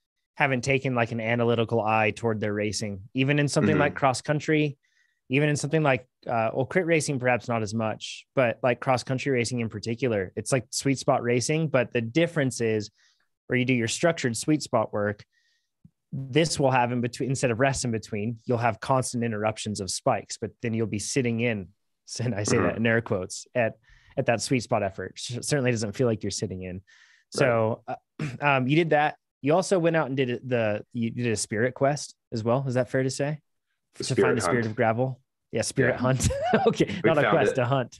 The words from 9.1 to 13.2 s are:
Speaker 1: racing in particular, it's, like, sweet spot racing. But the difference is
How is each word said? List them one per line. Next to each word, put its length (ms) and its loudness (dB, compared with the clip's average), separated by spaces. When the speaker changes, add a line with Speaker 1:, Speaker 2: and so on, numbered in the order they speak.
Speaker 1:
racing 300 0
in 80 -2
particular, 680 -2
it's, 160 -6
like, 200 0
sweet 280 0
spot 240 0
racing. 460 0
But 240 0
the 80 0
difference 600 0
is 300 0